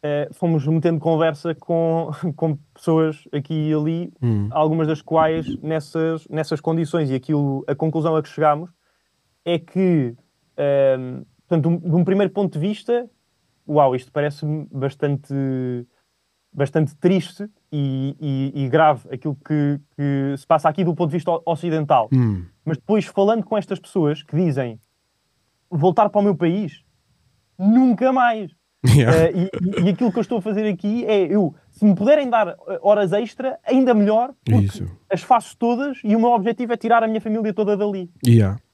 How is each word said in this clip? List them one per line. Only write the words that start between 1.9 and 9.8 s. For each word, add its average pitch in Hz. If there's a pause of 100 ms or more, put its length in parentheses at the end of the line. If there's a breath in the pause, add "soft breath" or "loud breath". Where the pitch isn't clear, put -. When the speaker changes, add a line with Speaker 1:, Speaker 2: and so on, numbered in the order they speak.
Speaker 1:
<laughs> 170
com 156 (180)
pessoas 160
aqui 151
e 156
ali, 160
Speaker 2:
Hum. 107
Speaker 1:
algumas 156
das 156
quais 160 (160)
nessas, 160
nessas 151
condições. 160
E 131
aquilo, 139
a 143
conclusão 160
a 151
que 151
chegámos 151 (720)
é 170
que, 170 (400)